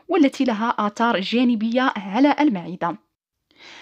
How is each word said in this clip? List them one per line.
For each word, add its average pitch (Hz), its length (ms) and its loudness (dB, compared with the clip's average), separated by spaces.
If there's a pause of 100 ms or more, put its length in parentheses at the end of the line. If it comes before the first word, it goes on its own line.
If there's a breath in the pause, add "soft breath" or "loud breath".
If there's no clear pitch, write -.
والتي 277 360 4
لها 233 340 -2
آثار 214 420 0
جانبية 233 760 0
على 214 440 2
المعدة. 175 640 -2 (760 loud breath)